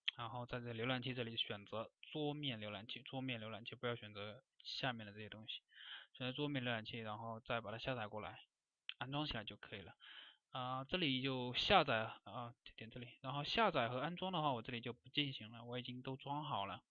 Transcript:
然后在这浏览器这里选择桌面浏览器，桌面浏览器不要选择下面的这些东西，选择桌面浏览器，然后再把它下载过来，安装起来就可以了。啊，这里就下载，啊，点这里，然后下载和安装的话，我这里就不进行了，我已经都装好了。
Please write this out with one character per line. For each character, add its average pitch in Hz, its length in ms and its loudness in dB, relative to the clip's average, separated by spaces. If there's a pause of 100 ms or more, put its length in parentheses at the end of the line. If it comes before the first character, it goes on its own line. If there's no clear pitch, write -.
(180)
然 117 140 -4
后 123 140 -2
在 123 140 -2
这 120 140 -4
浏 113 140 0
览 127 140 4
器 127 120 -2
这 127 100 -2
里 113 140 -4
选 104 300 -2
择 107 220 -2 (220)
桌 147 220 2
面 139 260 0
浏 107 120 -4
览 101 160 -6
器， - 160 -6
桌 131 180 -4
面 127 180 0
浏 110 100 -6
览 110 140 -6
器 113 120 -8
不 123 100 -2
要 120 100 2
选 107 160 -8
择 107 320 -8 (200)
下 - 280 0
面 113 140 -6
的 101 80 -10
这 107 60 -10
些 107 100 -8
东 110 180 -12
西， - 140 -8 (520)
选 127 140 -2
择 127 60 -2
桌 147 160 0
面 139 120 0
浏 123 40 0
览 113 180 2
器， 113 140 -6
然 107 220 -4
后 113 200 -4
再 117 220 0
把 104 100 -4
它 113 60 -2
下 131 180 -2
载 110 120 -2
过 104 120 -6
来， 104 280 -8 (500)
安 131 140 -6
装 147 140 0
起 143 80 -2
来 110 100 -2
就 104 140 -10
可 - 180 -8
以 101 60 -6
了。 92 140 -14 (560)
啊， 131 320 0
这 160 140 -2
里 135 260 4
就 127 320 2
下 185 280 10
载， 113 200 6 (200)
啊， 117 300 -6 (220)
点 113 160 -10
这 - 80 -8
里， 120 100 -8 (120)
然 131 120 -4
后 143 100 0
下 214 280 6
载 123 180 6
和 127 100 0
安 165 160 0
装 185 160 0
的 175 100 4
话， 147 100 6
我 117 100 2
这 131 100 -6
里 120 80 0
就 117 140 -2
不 - 160 -18
进 143 240 2
行 110 160 -10
了， 117 140 -12
我 120 160 -2
已 - 20 -2
经 123 220 -6
都 131 140 -2
装 143 260 -4
好 110 240 0
了。 120 240 -4